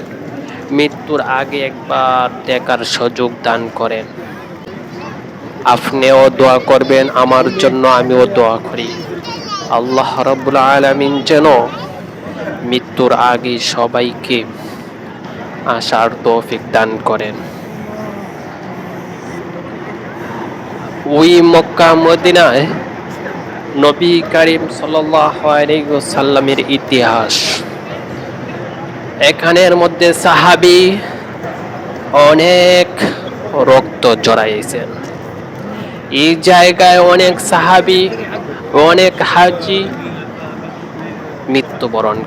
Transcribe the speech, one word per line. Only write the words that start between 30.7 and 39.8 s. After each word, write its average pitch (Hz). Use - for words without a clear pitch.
অনেক 180
রক্ত 131
জড়াইছেন। 110
এই 160
জায়গায় 180
অনেক 180
সাহাবী, 185
অনেক 180
হাজী 180